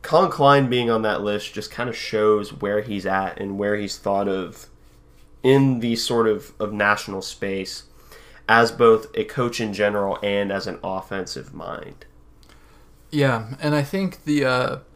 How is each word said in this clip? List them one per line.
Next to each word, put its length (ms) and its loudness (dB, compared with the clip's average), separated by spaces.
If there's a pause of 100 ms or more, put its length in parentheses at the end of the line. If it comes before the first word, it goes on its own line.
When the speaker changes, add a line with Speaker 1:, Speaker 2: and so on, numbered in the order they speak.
Speaker 1:
Colin 280 4
Klein 380 4
being 200 0
on 120 2
that 200 0
list 320 -4
just 180 -10
kinda 200 -6
shows 640 0
where 280 -2
he's 240 -6
at 340 -2
and 180 -6
where 180 0
he's 220 -6
thought 300 0
of 400 -6 (760)
in 360 6
the 160 -2
sort 320 0
of, 320 -2
of 120 -4
national 520 0
space 600 -8 (640)
as 240 6
both 440 4
a 100 -4
coach 340 -4
in 140 -4
general 480 0
and 300 -2
as 160 -4
an 160 -10
offensive 680 -8
mind. 520 -14 (1040)
Speaker 2:
Yeah, 480 0
and 160 0
I 80 2
think 420 -4
the, 200 2
uh, 320 0 (180)